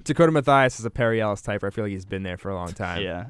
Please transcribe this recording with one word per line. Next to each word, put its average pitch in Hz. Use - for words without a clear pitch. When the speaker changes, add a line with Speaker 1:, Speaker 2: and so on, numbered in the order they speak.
Speaker 1:
Dakota 160
Mathias 135
is 110
a 117
Perry 113
Ellis 104
type. 104
I 101
feel 110
like 104
he's 95
been 95
there 90
for -
a 98
long 87
time. 87
Speaker 2:
Yeah. 90